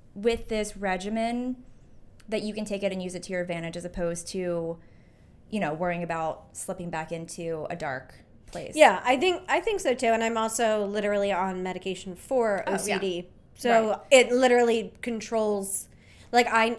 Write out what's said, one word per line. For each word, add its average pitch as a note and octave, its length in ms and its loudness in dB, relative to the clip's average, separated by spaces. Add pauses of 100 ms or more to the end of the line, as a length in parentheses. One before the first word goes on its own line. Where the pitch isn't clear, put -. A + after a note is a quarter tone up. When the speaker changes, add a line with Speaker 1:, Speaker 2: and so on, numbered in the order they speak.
(140)
Speaker 1:
with A#3 340 -2
this G#3+ 280 -4
regimen A3+ 800 -2 (720)
that G#3+ 140 -2
you G#3 120 -6
can G#3+ 100 -6
take G3+ 200 -4
it F#3+ 80 0
and F#3 100 -6
use F3+ 120 -6
it F3+ 100 -10
to F#3+ 80 -10
your F3+ 100 -2
advantage E3+ 340 -6
as F3 80 -8
opposed F3 440 -4
to, E3+ 500 -4 (720)
you G#3+ 100 -4
know, D#3 140 -2
worrying F3 300 -2
about D#3+ 480 -4
slipping F3 380 -10
back D#3+ 200 -6
into E3 600 -6
a F3 60 -6
dark C#3 380 -8 (320)
place. - 300 -12
Speaker 2:
Yeah, A#3 280 8
I B3+ 120 4
think, F4 320 2
I C#4 120 4
think G4+ 200 0
so C4 140 2
too. B3 120 -2
And A3+ 160 4
I'm A3+ 160 0
also A3 480 0
literally G3+ 460 0
on F#3 320 -2
medication F#3 500 -8
for A3+ 540 0
Speaker 1:
Oh, - 20 -2
yeah. G3 60 0
Speaker 2:
O - 20 -4
C F#3+ 200 -2
D. F3+ 300 -4 (300)
So A3+ 320 4
Speaker 1:
Right. G3 80 -2 (120)
Speaker 2:
it B3 220 8
literally A#3+ 680 4
controls, G#3+ 880 -4 (420)
like, A#3+ 200 6
I, A3+ 280 4